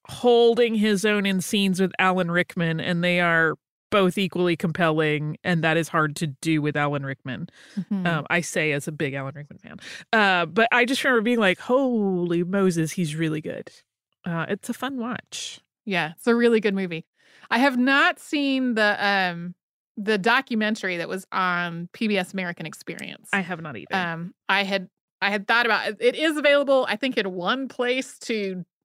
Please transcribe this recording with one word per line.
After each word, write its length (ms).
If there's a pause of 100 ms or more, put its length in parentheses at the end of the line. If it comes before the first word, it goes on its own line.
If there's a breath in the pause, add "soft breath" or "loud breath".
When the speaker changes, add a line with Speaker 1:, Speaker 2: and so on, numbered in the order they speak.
Speaker 1:
holding 680
his 300
own 220
in 140
scenes 400
with 200
Alan 300
Rickman, 500
and 240
they 160
are 340 (360)
both 260
equally 380
compelling, 880
and 220
that 120
is 120
hard 260
to 140
do 340
with 140
Alan 280
Rickman." 440 (280 loud breath)
Speaker 2:
Mm-hmm. 300
Speaker 1:
Um, 240
I 100
say 300
as 160
a 60
big 220
Alan 200
Rickman 240
fan. 220 (320 loud breath)
Uh, 340
but 240
I 140
just 180
remember 200
being 180
like, 180
"Holy 840
Moses, 480
he's 240
really 240
good." 280 (560)
Uh, 240
it's 200
a 40
fun 260
watch. 600 (260)
Speaker 2:
Yeah, 320
it's 120
a 80
really 240
good 120
movie. 320 (460 soft breath)
I 80
have 200
not 420
seen 540
the, 300
um, 520 (400)
the 220
documentary 800
that 100
was 240
on 600
P 140
B 100
S 160
American 340
Experience. 680
Speaker 1:
I 80
have 200
not 160
either. 200
Speaker 2:
Um, 380 (140)
I 140
had, 260 (320)
I 100
had 180
thought 180
about 220
it. 100
It 160
is 220
available, 520
I 60
think, 240
in 140
one 340
place 540
to 440 (200)